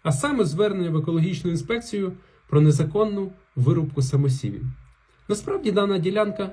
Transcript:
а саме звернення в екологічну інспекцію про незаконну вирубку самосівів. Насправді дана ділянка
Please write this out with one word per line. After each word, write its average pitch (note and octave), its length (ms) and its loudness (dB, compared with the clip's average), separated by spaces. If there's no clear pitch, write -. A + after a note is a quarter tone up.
а D#3 100 0
саме C4 320 0
звернення F3+ 460 0
в D#3 60 0
екологічну E3 540 0
інспекцію G3 640 -4
про D3 120 4
незаконну D#3 720 2
вирубку C#3+ 460 2
самосівів. B2+ 600 -2
Насправді G#3+ 440 -2
дана G3+ 260 2
ділянка G3+ 540 -2